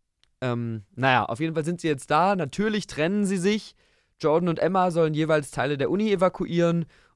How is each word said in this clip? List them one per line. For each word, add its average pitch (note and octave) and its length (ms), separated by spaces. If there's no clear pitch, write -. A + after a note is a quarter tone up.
Ähm, A#2 420
naja, B2 300
auf A#2 140
jeden D#3+ 160
Fall D#3+ 100
sind E3+ 160
sie E3 60
jetzt C#3+ 240
da. F3 240
Natürlich G3+ 520
trennen G3 380
sie G3 120
sich. G3+ 380
Jordan D#3+ 300
und D#3+ 100
Emma F#3 320
sollen D#3+ 220
jeweils D3+ 380
Teile C#3+ 260
der C3+ 140
Uni G#3 200
evakuieren. E3+ 760